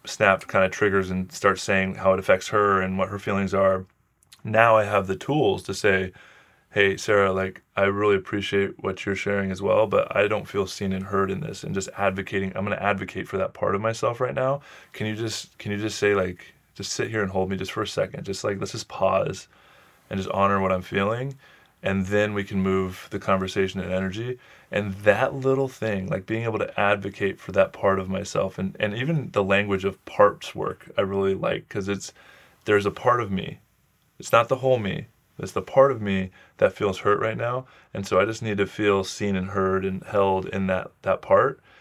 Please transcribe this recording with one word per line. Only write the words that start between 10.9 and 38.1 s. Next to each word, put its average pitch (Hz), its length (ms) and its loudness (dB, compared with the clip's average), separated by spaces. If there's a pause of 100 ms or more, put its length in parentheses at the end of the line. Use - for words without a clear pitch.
and 95 120 -6
heard 98 260 0
in 95 100 -6
this," - 220 -10
and 95 120 -6
just 95 220 -4
advocating, 98 580 -2
"I'm 95 80 -4
gonna 101 140 -2
advocate 95 500 -4
for 98 100 -6
that 92 160 -4
part 98 220 -2
of 98 60 -2
myself 113 380 -2
right 127 160 -2
now. 135 260 -2 (320)
Can 107 140 -6
you 110 80 -4
just, 110 420 -8
can 107 140 -8
you 101 60 -2
just 107 220 -4
say, 104 160 4
like, 92 380 -4 (220)
just - 160 -10
sit 110 180 -4
here 110 120 -2
and 95 100 -2
hold 95 180 0
me 98 60 -2
just 95 160 -6
for 110 120 -4
a 101 40 -4
second? - 380 -4
Just, - 180 -6
like, 101 160 -2
let's 98 120 -6
just - 160 -10
pause 95 600 0 (600)
and 101 80 -6
just 95 140 -6
honor 98 280 2
what 95 120 0
I'm 92 100 0
feeling, 117 540 -2 (480)
and 98 240 0
then 104 260 2
we 101 100 -2
can 98 160 -4
move 95 520 0
the 101 80 -6
conversation 95 600 0
and 90 140 -4
energy." 101 460 -4 (320)
And 104 260 -2
that 104 360 4
little 135 340 2
thing, 104 420 -4
like, 95 180 -4
being 110 160 -2
able 110 160 -2
to - 200 -4
advocate 101 600 0
for - 140 -12
that 95 200 2
part 95 240 2
of 92 100 -4
myself, 95 520 -2
and, 95 200 -4
and 104 140 -2
even 127 380 -2
the 104 120 2
language 98 400 2
of 98 220 -4
parts - 480 2
work, - 420 -8
I - 60 2
really 98 320 0
like, 104 340 -4
'cause 101 220 -6
it's, 98 240 -6 (520)
there's 101 200 4
a - 60 2
part - 280 0
of 101 120 -4
me. - 260 -4 (640)
It's - 120 -14
not 117 160 6
the 131 100 0
whole 127 200 2
me. 104 300 -4 (320)
It's 98 140 -8
the 95 100 -2
part 135 280 6
of 113 120 -6
me 95 260 -2 (280)
that 98 160 4
feels 98 260 -2
hurt 104 200 2
right 110 180 -2
now. 123 280 -4 (300)
And 98 100 -6
so - 140 2